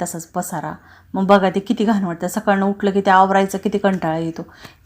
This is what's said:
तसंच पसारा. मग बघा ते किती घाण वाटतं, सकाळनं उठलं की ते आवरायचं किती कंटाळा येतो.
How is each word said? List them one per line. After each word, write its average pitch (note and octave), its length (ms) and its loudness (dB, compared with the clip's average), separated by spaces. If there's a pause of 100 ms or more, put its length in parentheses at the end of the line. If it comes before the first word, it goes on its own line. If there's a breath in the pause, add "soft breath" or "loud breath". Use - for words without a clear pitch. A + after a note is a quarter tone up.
तसंच E3+ 240 -10
पसारा. D#3+ 480 -8 (400 soft breath)
मग F#3+ 120 0
बघा F#3+ 240 6
ते G3 100 -2
किती G#3 260 -2
घाण G3+ 180 0
वाटतं, E3+ 240 -4
सकाळनं G3 380 0
उठलं G3+ 260 -2
की G3 100 0
ते G3 80 0
आवरायचं F#3+ 480 4
किती G3+ 200 -4
कंटाळा F3+ 400 -2
येतो. E3 300 -8 (380 loud breath)